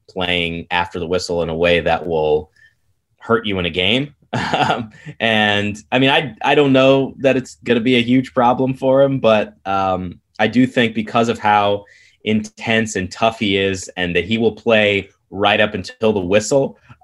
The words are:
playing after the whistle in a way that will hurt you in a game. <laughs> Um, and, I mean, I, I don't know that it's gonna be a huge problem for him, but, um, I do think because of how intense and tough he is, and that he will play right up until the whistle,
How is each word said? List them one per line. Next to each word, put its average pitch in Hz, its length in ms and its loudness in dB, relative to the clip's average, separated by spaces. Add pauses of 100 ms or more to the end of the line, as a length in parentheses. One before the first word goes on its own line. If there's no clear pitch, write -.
playing 87 600 -4
after 87 300 -4
the 85 60 -6
whistle 87 360 -4
in 82 60 -4
a 82 80 -6
way 85 240 2
that 82 260 -2
will 78 460 -2 (640)
hurt 117 280 -2
you 98 120 -4
in 87 80 -2
a 85 40 -2
game. 101 500 -2
<laughs> - 40 -20 (100)
Um, - 560 -2 (300)
and, 104 560 0 (160)
I 127 80 2
mean, 135 100 4
I, 147 320 0
I 143 140 2
don't 143 160 4
know 135 460 4
that 131 180 2
it's 127 280 -8
gonna 120 160 2
be 127 160 2
a 117 60 2
huge 127 320 0
problem 127 400 0
for 135 280 2
him, 135 180 0
but, 107 340 2 (100)
um, 95 560 -2 (200)
I 110 80 2
do 123 180 2
think 117 280 0
because 117 340 0
of 113 100 -2
how 104 460 2 (400)
intense 110 720 -2
and 92 140 -6
tough 113 280 -2
he 98 180 -2
is, 98 400 -2
and 87 200 -4
that 87 80 0
he 110 140 -2
will 113 140 2
play 104 560 0 (220)
right 101 300 0
up 107 120 0
until 107 400 -2
the 101 80 0
whistle, 107 580 0 (260)